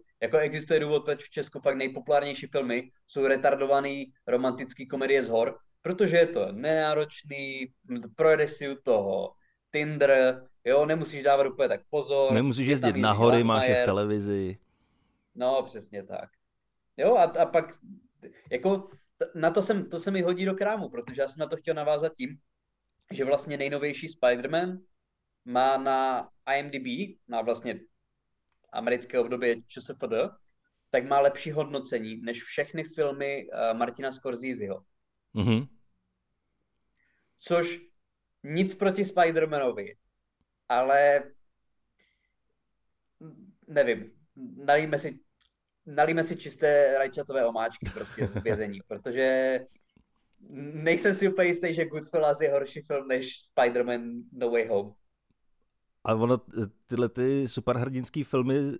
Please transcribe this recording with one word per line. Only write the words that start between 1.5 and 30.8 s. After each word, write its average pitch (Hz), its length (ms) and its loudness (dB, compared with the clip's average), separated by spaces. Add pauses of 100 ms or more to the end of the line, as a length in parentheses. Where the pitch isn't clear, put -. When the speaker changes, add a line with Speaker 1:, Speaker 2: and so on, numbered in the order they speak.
Speaker 1:
fakt 139 160 2
nejpopulárnější 135 680 -2
filmy 127 440 -2 (160)
jsou 139 200 0
retardovaný 139 840 2 (140)
romantický 127 600 -2
komedie 135 380 2
z 113 40 -6
hor, 113 300 0 (240)
protože 180 340 2
je 170 100 8
to 101 260 -2
nenáročný, 143 1120 -2 (500)
projedeš 156 360 4
si 143 160 -8
u 139 140 -6
toho 98 500 0 (380)
Tinder, 139 720 2 (220)
jo, 139 220 4
nemusíš 156 360 -4
dávat 139 240 4
úplně 131 220 0
tak 123 120 -2 (100)
pozor, 139 420 0
Speaker 2:
Nemusíš 131 340 2
Speaker 1:
je - 0 -
tam 135 40 0
Speaker 2:
jezdit 131 160 2 (100)
Speaker 1:
Jiří 95 40 0
Speaker 2:
na 107 120 4
hory, 117 320 6
máš 113 180 4
je 127 60 2
v - 20 4
Speaker 1:
Langmajer. 123 160 4
Speaker 2:
televizi. 101 720 0 (760)
Speaker 1:
No, 127 280 0
přesně 101 400 -12
tak. 95 280 -12 (640)
Jo, 196 200 4
a, 190 60 6
a 165 240 4
pak, 160 280 0 (760)
jako, 190 380 0 (300)
t-, 170 160 -2
na 165 160 2
to 190 120 2
jsem, 196 280 -2
to 170 80 -8
se 196 120 -4
mi 190 120 0
hodí 180 220 0
do 196 100 0
krámu, 202 340 -2
protože 123 340 -10
já 135 60 -2
jsem 156 120 -16
na 151 60 -2
to 160 100 -6
chtěl 160 180 -4
navázat 151 400 0
tím, 139 240 -10 (760)
že 139 120 -4
vlastně 143 320 -2
nejnovější 143 500 -4
Spider-Man 160 720 0 (680)
má 127 320 2
na 131 520 0 (180)
I 139 140 0
M 143 100 -10
D 139 80 -8
B, 131 360 -8 (140)
na 117 140 -2
vlastně 113 380 -4 (920)
americké 120 460 -2
období 120 480 0
Č - 140 -16
S - 100 -16
F 131 80 -14 (120)
D, 120 180 0 (600)